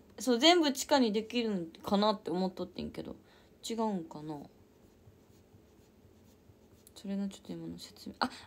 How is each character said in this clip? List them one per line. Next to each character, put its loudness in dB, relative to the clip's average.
そ 2
う、 2
全 8
部 2
千 -6
佳 6
に 2
で 0
き -4
る -2
ん -2
か -2
な 4
っ -10
て -6
思 0
っ -4
と -8
っ -8
て -10
ん -8
け -10
ど、 -12
違 -6
う -2
ん -4
か -14
な？ -10
そ -14
れ -4
の -2
ち -12
ょ -18
っ -20
と -12
今 -10
の -10
説 -18
明。 -14
あ、 0